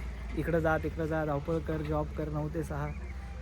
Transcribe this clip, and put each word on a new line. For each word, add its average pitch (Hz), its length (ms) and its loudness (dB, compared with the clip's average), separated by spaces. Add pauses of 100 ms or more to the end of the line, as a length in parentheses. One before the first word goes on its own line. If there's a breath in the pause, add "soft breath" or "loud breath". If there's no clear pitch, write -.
(360)
इकडं 160 220 4
जा, 160 200 6
तिकडं 160 280 -2
जा, 156 180 2
धावपळ 151 340 2
कर, 156 180 -2
जॉब 151 300 0 (120)
कर, 156 100 0
नऊ 151 200 0
ते 156 160 -2
सहा, 147 220 -2 (540)